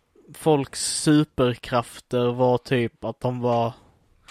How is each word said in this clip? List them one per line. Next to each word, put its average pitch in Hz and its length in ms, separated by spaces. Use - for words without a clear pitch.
folks - 640
superkrafter 127 1300
var 123 240
typ 120 460
att 113 180
de 123 200
var 117 320